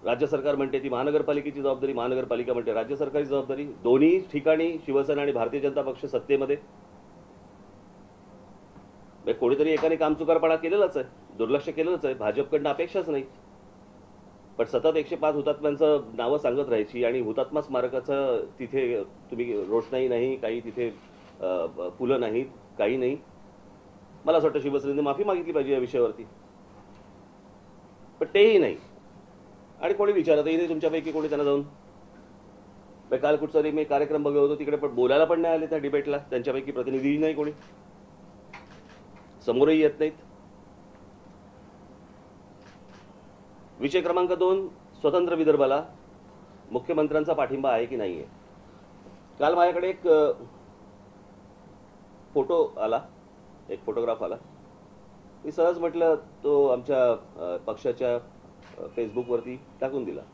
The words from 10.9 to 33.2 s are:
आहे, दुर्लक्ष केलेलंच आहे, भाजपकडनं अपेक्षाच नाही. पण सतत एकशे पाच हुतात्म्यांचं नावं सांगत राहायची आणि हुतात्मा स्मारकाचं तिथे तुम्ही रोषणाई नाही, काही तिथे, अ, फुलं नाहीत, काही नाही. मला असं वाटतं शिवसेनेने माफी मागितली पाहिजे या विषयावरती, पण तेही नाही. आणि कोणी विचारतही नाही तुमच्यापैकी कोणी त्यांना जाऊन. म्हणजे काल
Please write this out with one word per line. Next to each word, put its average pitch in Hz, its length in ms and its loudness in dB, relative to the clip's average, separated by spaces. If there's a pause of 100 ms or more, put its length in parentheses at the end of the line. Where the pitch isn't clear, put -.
आहे, - 400 -10
दुर्लक्ष 127 320 -2
केलेलंच 160 360 -2
आहे, 131 80 0
भाजपकडनं 139 560 -2
अपेक्षाच 170 400 -4
नाही. 139 140 -2 (1300)
पण 117 80 2
सतत 156 320 0
एकशे 147 180 -4
पाच 147 200 0
हुतात्म्यांचं 147 680 2 (120)
नावं 123 240 0
सांगत 139 320 0
राहायची 120 360 -2
आणि 120 140 0
हुतात्मा 117 420 -2
स्मारकाचं 131 840 -2 (140)
तिथे 120 440 -2
तुम्ही 113 640 -6
रोषणाई 113 420 -2
नाही, 123 280 0
काही 117 240 -6
तिथे, 113 380 -6 (420)
अ, 92 260 -2 (340)
फुलं 127 200 2
नाहीत, 120 260 -2 (320)
काही 113 200 2
नाही. 131 200 -2 (1080)
मला 160 120 6
असं 156 100 4
वाटतं 151 140 0
शिवसेनेने 139 400 0
माफी 143 220 0
मागितली 175 280 -2
पाहिजे 143 220 0
या 131 60 0
विषयावरती, 120 440 0 (2000)
पण 160 140 -2
तेही 208 240 8
नाही. 120 200 2 (1040)
आणि 170 120 0
कोणी 202 180 2
विचारतही 160 440 2
नाही 165 140 0
तुमच्यापैकी 156 420 -2
कोणी 156 160 -2
त्यांना 147 160 -2
जाऊन. 143 160 2
म्हणजे - 1600 -12
काल 147 180 2